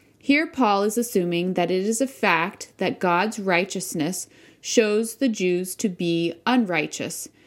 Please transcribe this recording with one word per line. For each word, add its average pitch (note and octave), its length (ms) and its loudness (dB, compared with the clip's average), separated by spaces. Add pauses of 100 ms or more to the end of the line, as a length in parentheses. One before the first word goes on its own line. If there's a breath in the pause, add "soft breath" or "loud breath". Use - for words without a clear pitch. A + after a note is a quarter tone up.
(200 soft breath)
Here D4 260 2
Paul G#3+ 380 2
is G#3 140 0
assuming F3+ 560 0
that F3 180 2
it F#3 120 0
is A3+ 180 0
a C4+ 40 2
fact F#3 720 -2
that F#3 220 -2
God's F#3+ 400 2
righteousness F#3 880 -2 (380 loud breath)
shows A3 500 2
the C4+ 120 0
Jews F#3 480 -2
to A3 140 -2
be E3+ 460 -2 (120)
unrighteous, F3+ 800 -2 (200 soft breath)